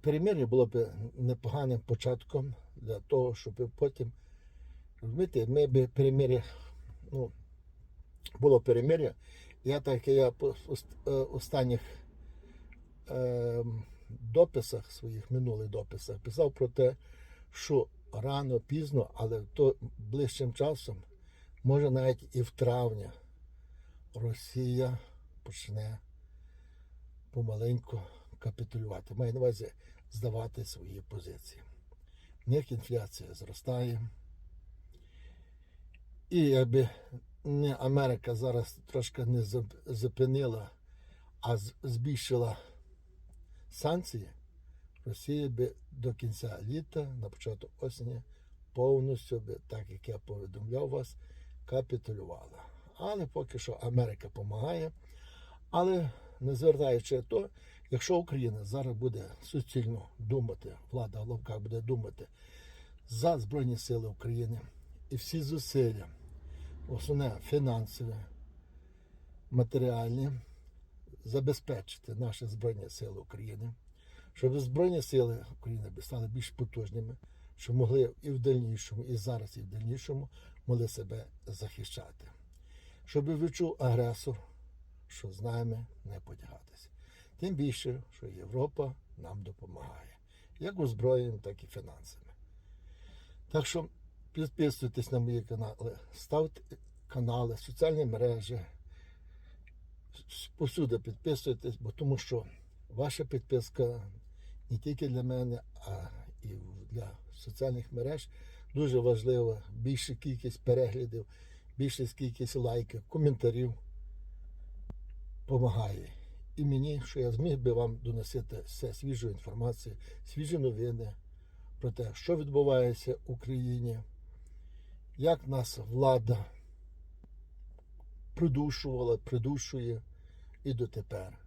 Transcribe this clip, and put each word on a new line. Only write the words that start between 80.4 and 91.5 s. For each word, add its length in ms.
могли 220
себе 380
захищати. 800
Щоб 340
відчув 400
агресор, 600
що 220
з 80
нами 460
не 160
потягатися. 680
Тим 160
більше, 480
що 100
Європа 680
нам 260
допомагає, 760
як 200
озброєнням, 580
так 260